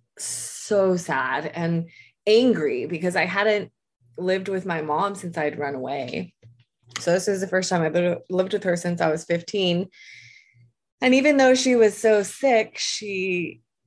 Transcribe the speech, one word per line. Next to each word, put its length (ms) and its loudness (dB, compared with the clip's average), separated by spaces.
so 800 -2
sad 580 -4
and 340 -2
angry 580 4
because 300 -4
I 100 0
hadn't 460 0
lived 320 -2
with 160 -4
my 160 -4
mom 340 -2
since 220 -10
I'd 200 -2
run 160 -6
away. 600 -8
So 140 0
this 160 0
is 100 -2
the 80 -4
first 220 -2
time 120 2
I've 140 0
li-, 220 0
lived 240 0
with 120 -4
her 100 0
since 240 -4
I 100 2
was 140 -2
fifteen. 640 -2
And 160 4
even 220 4
though 180 6
she 200 2
was 220 4
so 240 4
sick, 560 0
she 840 -4